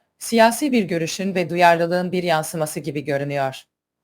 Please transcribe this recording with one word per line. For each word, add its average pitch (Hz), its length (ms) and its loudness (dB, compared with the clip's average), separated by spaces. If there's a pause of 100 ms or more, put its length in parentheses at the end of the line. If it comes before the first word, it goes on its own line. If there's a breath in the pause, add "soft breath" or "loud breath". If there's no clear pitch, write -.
(200)
siyasi 226 520 2
bir 240 120 2
görüşün 175 520 -4
ve 180 140 -2
duyarlılığın 170 640 2
bir 180 120 -2
yansıması 156 560 -2
gibi 147 240 -8
görünüyor. 139 600 -4 (400)